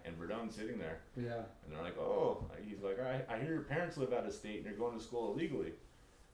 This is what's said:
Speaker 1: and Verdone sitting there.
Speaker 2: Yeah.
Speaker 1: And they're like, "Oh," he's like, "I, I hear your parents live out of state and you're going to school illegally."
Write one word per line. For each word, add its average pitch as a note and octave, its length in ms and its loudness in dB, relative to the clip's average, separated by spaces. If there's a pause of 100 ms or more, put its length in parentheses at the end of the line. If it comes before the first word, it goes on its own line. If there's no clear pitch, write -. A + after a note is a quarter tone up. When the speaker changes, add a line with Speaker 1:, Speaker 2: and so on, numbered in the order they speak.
Speaker 1:
and E2+ 140 -6
Verdone G#2+ 320 -2
sitting G#2+ 260 -4
there. D#2+ 220 -2 (160)
Speaker 2:
Yeah. A#2 260 0 (220)
Speaker 1:
And D2+ 100 -10
they're D#2 80 -4
like, F2 160 -4
"Oh," - 480 4 (180)
he's G2+ 200 -6
like, G2 160 2
"I, C3 280 2
I A2+ 120 0
hear D#3 160 2
your D3+ 80 0
parents E3 340 0
live B2 160 4
out A#2 140 4
of G2+ 60 -2
state G#2 240 -4
and - 80 -4
you're G#2 100 -4
going A#2 200 2
to A2 80 -4
school A#2 300 0
illegally." D3 400 2 (600)